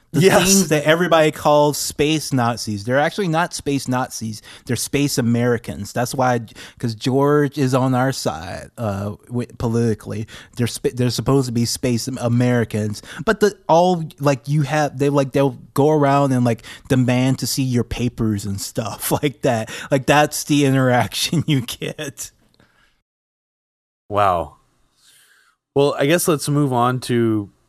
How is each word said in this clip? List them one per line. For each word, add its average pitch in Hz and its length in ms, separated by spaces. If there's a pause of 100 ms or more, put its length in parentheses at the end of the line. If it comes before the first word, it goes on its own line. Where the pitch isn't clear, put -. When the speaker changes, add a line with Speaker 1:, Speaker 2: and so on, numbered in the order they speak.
(140)
Speaker 1:
The 143 100
Speaker 2:
Yes. 190 200
Speaker 1:
things 190 240
that 147 160
everybody 160 480
calls 147 460
space 151 560
Nazis. 113 500
They're 127 160
actually 170 300
not 160 240
space 139 340
Nazis. 123 540 (240)
They're 120 100
space 139 420
Americans. 117 760
That's 123 200
why, 127 280 (360)
'cause 117 180
George 139 640
is 131 160
on 131 220
our 131 160
side, 90 680
uh, 101 380 (120)
w-, 120 200 (100)
politically. 113 720 (300)
They're 120 100
sp-, - 280
they're 123 160
supposed 135 340
to 120 80
be 117 100
space 120 460
Americans. 120 920 (220)
But 214 160
the, 208 180 (120)
all, 170 340 (160)
like, 143 300
you 147 140
have, 139 360
they, 143 100
like, 139 220
they'll 139 260 (160)
go 143 160
around 143 440
and, 123 100
like, 117 200 (260)
demand 127 500
to 123 80
see - 160
your 123 220
papers 110 580
and 98 160
stuff - 520
<laughs> 123 120
like - 200
that. 113 280 (180)
Like, 139 180
that's 151 360
the 143 220
interaction 131 800
<laughs> - 40
you 139 140
get. - 720 (1800)
Speaker 2:
Wow. 98 480 (1160)
Well, 143 240
I 139 80
guess 170 220
let's 147 220
move 143 240
on 123 280
to 113 480 (200)